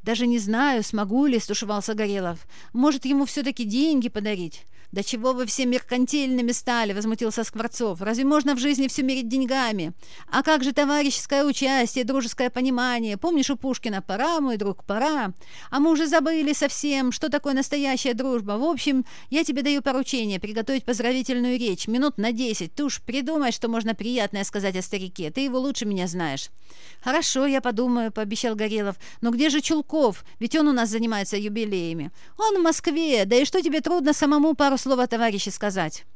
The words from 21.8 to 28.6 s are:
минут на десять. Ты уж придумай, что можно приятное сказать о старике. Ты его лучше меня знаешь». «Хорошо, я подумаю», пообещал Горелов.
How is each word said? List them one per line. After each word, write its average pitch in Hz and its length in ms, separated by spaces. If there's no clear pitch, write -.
минут 247 320
на 220 120
десять. 220 440
Ты 294 80
уж - 180
придумай, 269 500
что - 180
можно 226 260
приятное 208 480
сказать 196 320
о 185 80
старике. 185 480
Ты 262 100
его 262 180
лучше 262 260
меня 190 200
знаешь». 165 460
«Хорошо, 269 440
я 269 140
подумаю», 240 500
пообещал 214 440
Горелов. 208 420